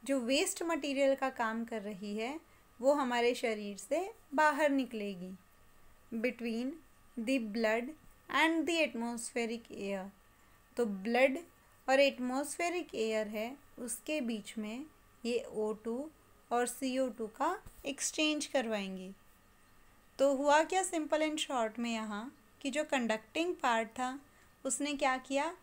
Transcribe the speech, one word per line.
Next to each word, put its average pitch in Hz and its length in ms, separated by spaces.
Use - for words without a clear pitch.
जो 269 160
वेस्ट 277 440
मटेरियल 277 520
का 269 140
काम 226 360
कर 226 160
रही 208 360
है, 262 380
वो 269 120
हमारे 240 420
शरीर 208 420
से 370 360
बाहर 302 360
निकलेगी। 202 640
Between 233 580
the 254 200
blood 226 300
and 320 300
the 330 220
atmospheric 233 840
air, 196 380
तो 240 80
ब्लड 233 540
और 269 100
एटमॉस्फेरिक 285 960
एयर 220 320
है, 220 300
उसके 285 420
बीच 226 360
में 220 280
ये 233 240
ओ 214 240
टू 240 380
और 240 160
सी 254 320
ओ 262 100
टू 220 180
का 330 360
एक्सचेंज 302 600
करवाएंगे। 196 680
तो 277 160
हुआ 294 280
क्या 370 200
simple 311 360
and 311 320
short 226 280
में 233 140
यहाँ 220 420
कि 277 80
जो 285 140
कंडक्टिंग 285 720
पार्ट 226 340
था, 254 300
उसने 277 280
क्या 269 240
किया? 285 460